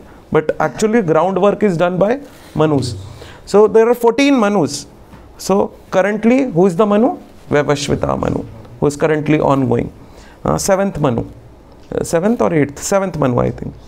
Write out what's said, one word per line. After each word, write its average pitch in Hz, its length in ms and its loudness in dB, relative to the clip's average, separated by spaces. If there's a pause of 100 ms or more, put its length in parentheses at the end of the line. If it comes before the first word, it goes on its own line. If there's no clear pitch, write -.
(320)
but 156 280 0
actually 220 420 -2
groundwork 185 640 0
is 190 120 2
done 175 220 0
by 214 220 0 (340)
Manus. 151 420 0 (520)
So 208 180 6
there 226 240 4
are 240 60 2
fourteen 254 440 2
Manus. 202 460 0 (540)
So 202 340 0 (160)
currently, 220 600 2
who 175 160 4
is 170 80 -2
the 208 100 2
Manu? 220 320 2 (320)
Vaivashvita 139 680 0
Manu, - 260 -2 (340)
who 143 60 0
is 147 100 0
currently 151 440 0
ongoing. 131 520 0 (540)
Uh, 151 140 0
seventh 190 400 -2
Manu. 117 260 -2 (680)
Uh, - 120 -4
seventh 208 400 0
or 185 100 0
eighth? 143 240 0
Seventh 190 400 -2
Manu, 127 220 0
I 127 100 0
think. 131 240 -8 (140)